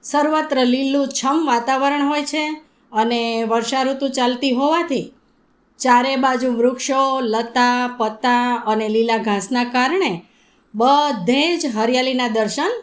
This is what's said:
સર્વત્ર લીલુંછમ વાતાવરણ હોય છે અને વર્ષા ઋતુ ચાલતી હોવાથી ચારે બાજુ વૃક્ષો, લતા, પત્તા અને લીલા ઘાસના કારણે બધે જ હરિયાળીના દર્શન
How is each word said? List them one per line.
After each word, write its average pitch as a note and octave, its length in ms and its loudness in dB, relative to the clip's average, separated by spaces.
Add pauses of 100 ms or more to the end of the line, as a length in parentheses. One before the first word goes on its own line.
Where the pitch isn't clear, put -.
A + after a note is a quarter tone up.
સર્વત્ર D4 600 0
લીલુંછમ C4+ 800 0
વાતાવરણ C4+ 600 0
હોય D4 160 -2
છે D4+ 360 -4 (320)
અને A#3 520 0
વર્ષા A3+ 380 0
ઋતુ C4+ 260 -2
ચાલતી B3+ 420 0
હોવાથી C#4+ 600 0 (680)
ચારે B3 380 2
બાજુ C4 360 0
વૃક્ષો, B3+ 680 0
લતા, B3 760 0
પત્તા A#3+ 580 0 (120)
અને A3 220 0
લીલા A3+ 280 2
ઘાસના G#3+ 480 0
કારણે B3+ 580 0 (520)
બધે C#4 840 2
જ D#4 100 -4
હરિયાળીના B3+ 600 0
દર્શન A3 420 -2 (120)